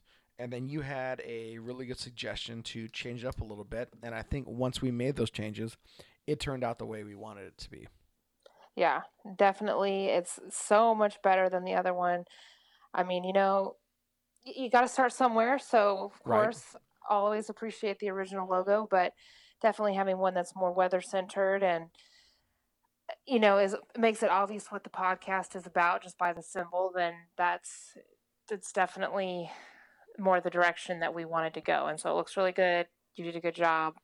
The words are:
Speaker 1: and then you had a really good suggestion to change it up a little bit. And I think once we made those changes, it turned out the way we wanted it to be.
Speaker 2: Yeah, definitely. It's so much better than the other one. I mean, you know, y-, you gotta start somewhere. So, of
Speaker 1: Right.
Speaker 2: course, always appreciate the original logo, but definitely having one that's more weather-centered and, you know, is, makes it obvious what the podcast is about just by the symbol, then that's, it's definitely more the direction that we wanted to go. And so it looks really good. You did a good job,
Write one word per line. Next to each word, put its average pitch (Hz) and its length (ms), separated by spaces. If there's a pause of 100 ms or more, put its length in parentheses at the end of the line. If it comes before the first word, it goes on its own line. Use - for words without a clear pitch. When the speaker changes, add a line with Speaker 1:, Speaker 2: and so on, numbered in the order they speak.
(380)
Speaker 1:
and 123 140
then 127 160
you 147 120
had 131 440
a 113 340
really 123 280
good 123 120
suggestion 113 640
to 113 260
change 120 360
it - 40
up 135 120
a 117 40
little 104 200
bit. 113 280 (100)
And 117 120
I 110 80
think 139 260
once 127 340
we 131 80
made 123 260
those 117 140
changes, 107 460 (500)
it 147 140
turned 131 240
out 117 140
the 113 80
way 110 180
we 104 100
wanted 101 320
it - 120
to - 120
be. - 160 (920)
Speaker 2:
Yeah, 160 260 (340)
definitely. 196 720
It's 175 320 (120)
so 226 440
much 214 280
better 190 260
than 180 160
the 185 100
other 185 200
one. 180 300 (720)
I 180 100
mean, 180 200
you 185 80
know, 196 440 (680)
y-, 262 120
you 254 140
gotta 247 180
start 247 240
somewhere. 240 460
So, 202 560
of - 100
Speaker 1:
Right. 214 200
Speaker 2:
course, - 320 (320)
always 208 420
appreciate 208 500
the 208 100
original 190 380
logo, 196 420
but 180 220 (500)
definitely 208 320
having 190 240
one 185 160
that's 175 220
more 185 160
weather-centered 190 920
and, 170 280 (1400)
you 269 120
know, 202 200
is, 196 180 (220)
makes 226 240
it 202 80
obvious 196 400
what 202 140
the 196 60
podcast 185 640
is 180 100
about 175 360
just 180 160
by 175 140
the 170 100
symbol, 180 520
then 175 200 (220)
that's, - 600 (540)
it's 202 220
definitely 185 800 (680)
more 190 220
the 175 100
direction 175 500
that 165 140
we 165 100
wanted 160 300
to 160 60
go. 151 260
And 156 140
so 170 100
it 160 40
looks 165 220
really 185 160
good. 175 340 (280)
You 175 100
did 170 120
a 165 40
good 165 140
job, 160 500